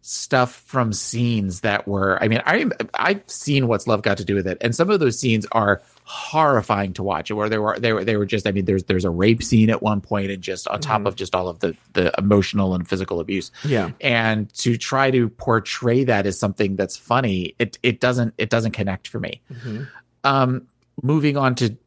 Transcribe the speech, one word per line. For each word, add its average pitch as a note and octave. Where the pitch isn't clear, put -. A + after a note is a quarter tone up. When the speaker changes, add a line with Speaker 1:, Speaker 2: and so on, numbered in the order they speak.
Speaker 1:
stuff -
from A#2
scenes A2
that G2+
were, G2
I A2
mean, A#2
I, A3
I've G3
seen C3+
What's G#2+
Love G#2+
Got G2+
to G2
Do G2+
with F#2+
It, F#2
and A#2
some F3
of G3
those B2+
scenes A2+
are G#2
horrifying A2
to F#2+
watch, F#2
where G#2+
they A2
were, G#2
they A2+
were, F#2+
they G#2+
were G2+
just, G#2
I G#2
mean, F#2+
there's, F#2+
there's F#2+
a F2
rape G#2
scene A2
at -
one G#2
point, G2
and F#2
just -
on G#2
top A2
Speaker 2:
Mm-hmm. G2+
Speaker 1:
of F#2+
just F#2+
all F#2
of E2+
the, E2+
the F2+
emotional G2
and F2
physical F#2+
abuse. E2+
Speaker 2:
Yeah. C3
Speaker 1:
And A2+
to A#2
try C3+
to A#2+
portray A#2+
that G2+
as F#2+
something G2
that's F#2+
funny, G#2
it, A2+
it A#2+
doesn't, B2
it A#2
doesn't A2+
connect F#2+
for A#2
me. -
Speaker 2:
Mm-hmm. A#2+
Speaker 1:
Um, C3
moving C#3+
on C3
to A#2+